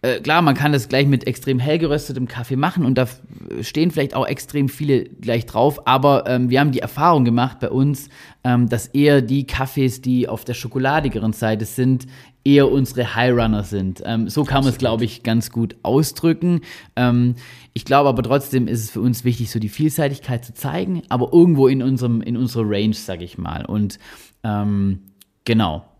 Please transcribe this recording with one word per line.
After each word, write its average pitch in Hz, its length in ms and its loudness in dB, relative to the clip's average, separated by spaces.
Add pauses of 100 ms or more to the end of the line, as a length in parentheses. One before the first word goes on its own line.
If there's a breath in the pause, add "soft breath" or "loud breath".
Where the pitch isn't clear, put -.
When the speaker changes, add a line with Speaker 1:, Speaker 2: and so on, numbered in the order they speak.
Speaker 1:
äh, 123 180 -2
klar, 160 220 2
man 143 120 4
kann 147 160 0
das 135 180 0
gleich 139 180 2
mit 139 180 2
extrem 131 320 -2
hell 151 220 0
geröstetem 147 480 -2
Kaffee 127 280 -6
machen 156 300 0
und 131 140 2
da 127 40 4
f-, - 160 -6 (420)
stehen 156 280 0
vielleicht 147 260 -4
auch 131 120 0
extrem 139 420 -2
viele 143 360 0
gleich 117 420 -4
drauf, 135 400 0
aber, 135 400 4
ähm, 123 240 0
wir 131 80 4
haben 143 120 2
die 131 80 -2
Erfahrung 147 460 2
gemacht 120 340 0
bei 120 100 -4
uns, 135 400 0 (340 loud breath)
ähm, 123 260 2
dass 113 180 -4
eher 143 360 4
die 131 240 -2
Kaffees, 131 540 -2
die 127 280 0
auf 110 160 -8
der 123 80 -6
schokoladigeren 127 800 -2
Seite 110 320 -2
sind, 127 400 0 (380 loud breath)
eher 139 280 6
unsere 127 440 -2
High 123 180 2
Runner 110 300 0
sind. 95 420 -6
Ähm, 113 240 -4
so 147 140 -2
kann 135 140 0
man's, 135 180 2
Speaker 2:
Absolut. - 40 -14
Speaker 1:
glaub 113 220 0
ich, - 220 -6
ganz 113 280 0
gut 113 300 -4
ausdrücken. 156 800 0 (340 loud breath)
Ähm, 123 380 2 (400 loud breath)
ich 120 100 -8
glaube 139 240 4
aber 127 140 2
trotzdem 131 460 0
ist 110 160 -2
es 107 80 -12
für 113 100 -6
uns 123 220 0
wichtig, 120 260 -2
so - 80 -6
die 107 100 -4
Vielseitigkeit 139 800 -4
zu - 80 -20
zeigen, 175 560 -6
aber 123 240 0
irgendwo 170 340 6
in 135 140 2
unserem, 123 400 0
in 120 160 -4
unserer 120 320 -2
Range, 104 240 0
sag 92 280 -8
ich 87 180 -14
mal. 85 260 -8
Und, 104 320 -4 (460 loud breath)
ähm, 101 560 -2 (440)
genau. 92 420 -2 (140)